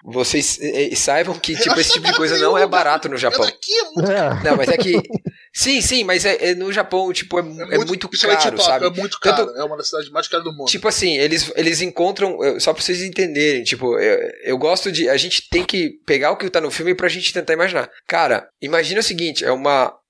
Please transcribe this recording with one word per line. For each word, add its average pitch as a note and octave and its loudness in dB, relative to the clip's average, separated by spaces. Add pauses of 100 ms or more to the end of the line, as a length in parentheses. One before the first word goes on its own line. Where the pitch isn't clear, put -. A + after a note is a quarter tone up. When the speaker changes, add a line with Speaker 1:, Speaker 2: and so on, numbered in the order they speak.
Speaker 1:
Vocês, B2+ -2
é, C#3+ -2
é, - -6
saibam E3 0
que, - -4
Speaker 2:
Eu - -6
Speaker 1:
tipo, A#4 2
Speaker 2:
acho - 2
Speaker 1:
esse C#4 2
tipo C#4 0
de - 2
Speaker 2:
que - 0
Speaker 1:
coisa - 0
Speaker 2:
é - 0
Speaker 1:
não F3 4
é F#3 6
Speaker 2:
lugar - 0
Speaker 1:
barato D#3+ 2
no C#3 -6
Japão. B2 0
Speaker 2:
daqui - -6
é A4+ 2
muito G3+ -2
Speaker 3:
É. E3 0
Speaker 1:
Não, D3+ 4
mas C3+ 2
é E3+ 2
que F#3 2 (220)
Speaker 2:
<laughs> - -12
Speaker 1:
sim, C4+ 0
sim, A#3+ 0
mas F#3 2
é, F3+ 2
é F3+ 2
no F#3 -2
Japão, F#3 0
tipo, - -2
é - 2
mu-, D#3+ -12
Speaker 2:
É - -8
Speaker 1:
é D#3 0
Speaker 2:
muito, D3+ 2
Speaker 1:
muito F#3 -6
Speaker 2:
principalmente F3+ 2
Speaker 1:
caro, - 0
Speaker 2:
Tóquio, F3+ 4
Speaker 1:
sabe? C3 2
Speaker 2:
é F3+ 2
muito F#3+ -6
Speaker 1:
Tanto D3+ 4
Speaker 2:
caro, A#2+ -8
é C#3+ -4
uma D3+ -6
das D3 -8
cidades D3 -6
mais D3+ -2
caras E3+ -2
do E3 -8
mundo. C#3+ -6
Speaker 1:
tipo G3 0
assim, E3 0
eles, D#3 0
eles D#3+ 2
encontram, F3+ -2
eu, C#3 0
só D#3 2
pra D#3+ -6
vocês F3+ -2
entenderem, D3+ 0
tipo, A#2+ -2
eu, G#2 2 (140)
eu B2+ 0
gosto F3+ 0
de, D#3 0
a C3+ 2
gente F3 -2
tem F3 2
que F3+ -2 (140)
pegar D3 2
o G#3 -2
que G3 -6
tá F3+ 0
no D#3 -2
filme E3 -2
pra F3+ 0
gente F3 -2
tentar D#3+ -2
imaginar. E3 0 (160)
Cara, C#3+ 0 (120)
imagina D#3+ 0
o A3+ 2
seguinte, E3+ -2
é B2+ 2
uma C3+ 2 (140)